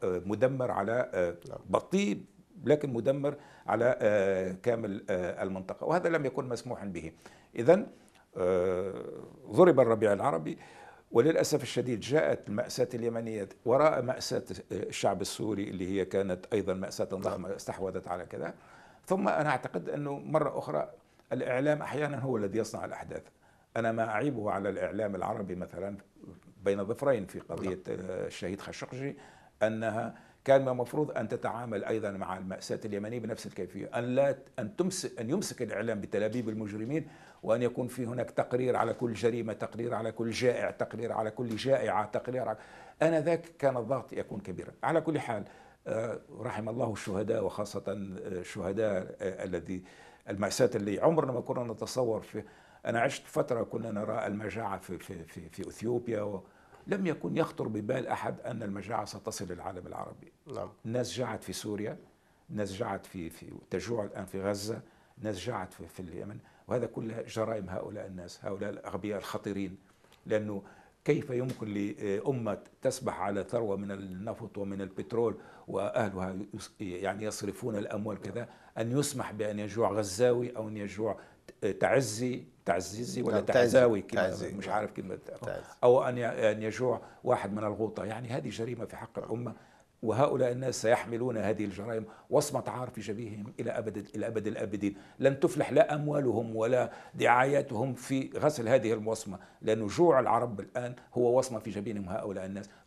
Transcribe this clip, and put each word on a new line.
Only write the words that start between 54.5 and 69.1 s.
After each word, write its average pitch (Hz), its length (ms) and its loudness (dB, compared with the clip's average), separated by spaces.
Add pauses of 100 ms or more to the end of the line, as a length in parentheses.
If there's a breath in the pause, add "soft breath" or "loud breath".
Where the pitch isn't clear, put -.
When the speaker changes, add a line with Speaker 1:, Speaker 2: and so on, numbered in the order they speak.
Speaker 1:
في، 90 200 -8
في، 85 260 -10
في، - 240 -14
في 85 200 -10
أثيوبيا 117 540 -2
و 101 200 -4 (480 loud breath)
لم 190 160 0
يكن 160 300 -2
يخطر 151 320 0
ببال 110 380 -2
أحد 123 340 -4
أن 117 220 -6
المجاعة 101 420 -4
ستصل 101 480 -8
للعالم 87 340 -8
العربي. - 460 -12 (220)
Speaker 2:
نعم. 101 140 -6 (180)
Speaker 1:
الناس 117 260 -2
جاعت 113 320 -4
في 95 80 -8
سوريا، 104 440 -4 (540 soft breath)
الناس 101 220 -4
جاعت 98 340 -4
في، 82 240 -8
في، - 160 -16 (240)
تجوع 104 340 -2
الآن 101 200 -8
في 95 180 -6
غزة، 104 380 -2 (380 soft breath)
الناس 101 200 -4
جاعت 95 340 -6
في، 85 140 -14
في - 140 -14
اليمن، 101 380 -10 (300 soft breath)
وهذا 120 180 2
كله 113 360 -6
جرائم 107 460 -2
هؤلاء 95 380 -6
الناس، 90 380 -12
هؤلاء 101 260 -4
الأغبياء 98 480 -6